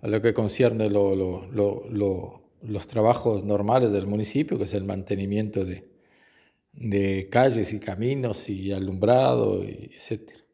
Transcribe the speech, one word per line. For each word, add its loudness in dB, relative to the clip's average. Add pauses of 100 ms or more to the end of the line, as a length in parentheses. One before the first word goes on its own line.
a -6
lo 0
que 4
concierne 2
lo, 2
lo, -4
lo, 0
lo, -2 (200)
los -8
trabajos 2
normales 2
del 0
municipio, -2
que -2
es -8
el -2
mantenimiento -4
de, -10 (840)
de -2
calles 2
y -6
caminos -4
y -6
alumbrado, 2
y -14
etcétera. -12 (140)